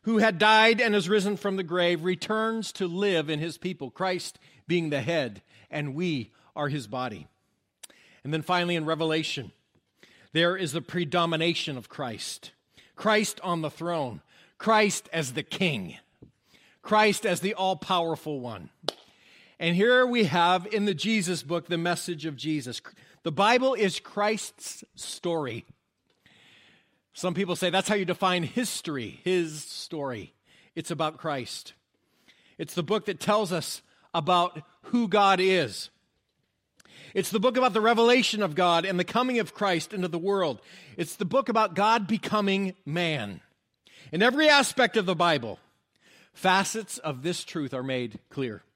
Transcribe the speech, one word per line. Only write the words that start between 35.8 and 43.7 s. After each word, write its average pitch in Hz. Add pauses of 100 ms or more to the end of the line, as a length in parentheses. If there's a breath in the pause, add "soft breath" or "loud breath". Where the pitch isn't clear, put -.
It's 196
the 214
book 233
about 254
the 214
revelation 233
of 165
God 170
and 185
the 180
coming 247
of 202
Christ 180
into 185
the 170
world. 175 (340 loud breath)
It's -
the 202
book 254
about 214
God 208
becoming 196 (120)
man. 143 (680 loud breath)